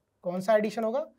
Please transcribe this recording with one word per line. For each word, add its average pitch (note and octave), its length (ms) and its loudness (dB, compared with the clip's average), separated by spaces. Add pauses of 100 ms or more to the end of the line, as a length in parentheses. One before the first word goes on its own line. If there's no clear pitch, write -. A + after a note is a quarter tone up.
(220)
कौन F3+ 180 -4
सा G#3 140 2
एडिशन A3 300 0
होगा? B3+ 220 -2 (120)